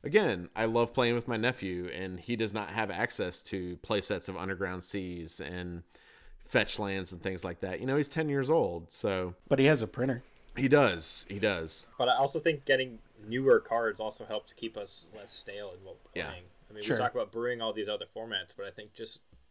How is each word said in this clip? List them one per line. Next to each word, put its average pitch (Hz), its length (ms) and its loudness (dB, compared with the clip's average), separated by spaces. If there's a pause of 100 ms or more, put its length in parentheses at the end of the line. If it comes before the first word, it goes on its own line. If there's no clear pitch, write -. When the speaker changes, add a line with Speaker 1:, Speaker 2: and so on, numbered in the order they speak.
Speaker 1:
again, 139 520 2
I 110 100 2
love 117 280 4
playing 120 220 4
with 117 120 -2
my 113 100 0
nephew, 95 500 -2
and 92 320 -8
he 117 160 -2
does 107 180 0
not 104 180 -4
have 104 200 -2
access 92 520 -4
to 90 340 -6
play 101 240 -2
sets 92 280 -4
of 92 80 -8
Underground 92 460 -4
Seas 90 560 -6
and 87 440 -8 (560)
fetch - 400 0
lands 95 320 -2
and 87 100 -12
things 92 220 -4
like 87 160 -6
that. 92 220 -4
You 120 40 -4
know, 135 120 2
he's 143 100 2
ten 156 220 -2
years 139 200 0
old, 92 420 2
so. 92 440 -2 (140)
Speaker 2:
But 135 100 4
he 135 60 8
has 147 160 6
a 107 60 -2
printer. 127 360 -2 (320)
Speaker 1:
He 131 140 2
does. 113 580 4
He 101 120 -8
does. 92 480 0 (100)
Speaker 3:
But - 100 2
I - 80 6
also 139 240 2
think 156 240 0
getting 131 360 2 (280)
newer 123 320 8
cards 113 400 0
also 110 240 -6
helps 107 300 -6
keep 110 240 -8
us 98 360 -6
less 101 160 -12
stale 101 480 -4
in 92 60 -20
what 92 120 -14 (100)
we're - 160 -10
Speaker 1:
Yeah. 76 80 -6
Speaker 3:
playing. 87 140 -12 (260)
I 107 40 -20
mean, 107 100 -10
Speaker 2:
Sure. 110 120 0
Speaker 3:
we 110 60 0
talk 120 120 0
about 131 200 -4
brewing 120 280 -4
all 113 120 -2
these 104 160 -4
other 104 160 -4 (100)
formats, 107 400 -6
but 98 100 -10
I 98 60 -10
think 107 220 -16
just - 260 -8 (320)